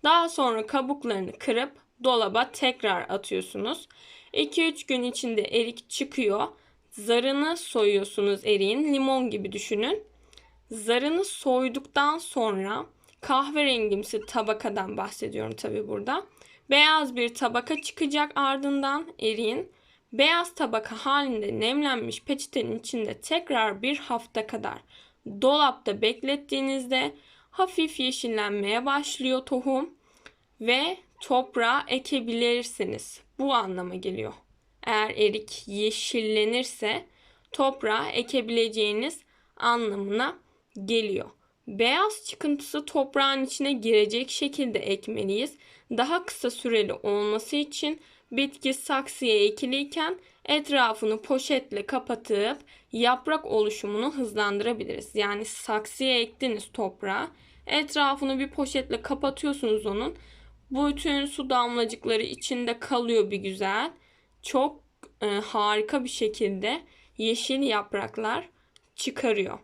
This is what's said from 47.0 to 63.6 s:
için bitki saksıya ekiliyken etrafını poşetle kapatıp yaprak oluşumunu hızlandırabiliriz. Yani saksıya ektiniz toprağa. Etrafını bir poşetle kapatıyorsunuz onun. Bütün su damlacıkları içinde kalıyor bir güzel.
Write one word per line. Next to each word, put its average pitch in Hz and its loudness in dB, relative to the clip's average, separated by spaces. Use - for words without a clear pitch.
için 294 -4
bitki 269 -2
saksıya 262 0
ekiliyken 285 -2
etrafını 240 2
poşetle 262 -2
kapatıp 233 -2
yaprak 254 2
oluşumunu 214 0
hızlandırabiliriz. 214 -2
Yani 208 -2
saksıya 233 -2
ektiniz 226 -4
toprağa. 202 -4
Etrafını 277 2
bir 277 -2
poşetle 269 -2
kapatıyorsunuz 277 0
onun. 220 -4
Bütün 285 0
su 285 -6
damlacıkları 240 2
içinde 233 -4
kalıyor 233 2
bir 202 -2
güzel. 196 -2